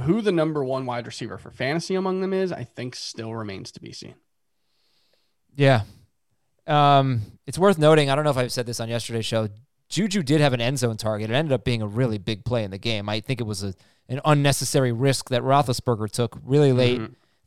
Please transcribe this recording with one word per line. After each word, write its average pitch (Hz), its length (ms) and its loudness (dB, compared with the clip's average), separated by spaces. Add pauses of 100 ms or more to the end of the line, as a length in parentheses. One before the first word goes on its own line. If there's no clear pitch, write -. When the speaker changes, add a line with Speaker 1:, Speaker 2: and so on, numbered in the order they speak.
Speaker 1:
Who 185 220 0
the 202 100 2
number 156 320 0
one 131 220 -4
wide 120 200 -6
receiver 113 300 -10
for - 140 -18
fantasy 160 440 -4
among 185 280 -2
them 190 100 -4
is, 190 200 -2
I 123 120 -10
think 123 320 -12
still 113 380 -10
remains 101 380 -10
to - 80 -20
be - 120 -16
seen. - 220 -18 (1400)
Speaker 2:
Yeah. 135 260 4 (840)
Um, 139 560 4 (240)
it's 139 120 -8
worth 190 200 4
noting, 151 320 6
I 135 40 4
don't 151 100 0
know 147 60 4
if 127 60 0
I 127 100 0
said 117 200 -6
this 120 140 -8
on 113 80 -6
yesterday's 117 380 -4
show, 110 220 0 (400)
Juju 190 340 0
did 147 180 4
have 143 120 4
an 120 80 -2
end 123 180 0
zone 117 180 -2
target. 110 340 -4
It 117 40 0
ended 151 180 0
up 127 120 0
being 117 180 -2
a 107 40 -4
really 110 320 -2
big 98 260 -6
play 120 180 -2
in 98 80 -6
the 95 80 -10
game. 104 300 -4
I 110 120 -2
think 123 200 -6
it 120 60 -2
was 101 180 -6
a, 95 100 -6 (340)
an 131 160 -6
unnecessary 139 680 2
risk 127 380 0
that 123 120 0
Roethlisberger 123 680 0
took - 340 -4
really 139 280 4
late, 123 280 2
Speaker 1:
Mm-hmm. 110 120 -10 (340)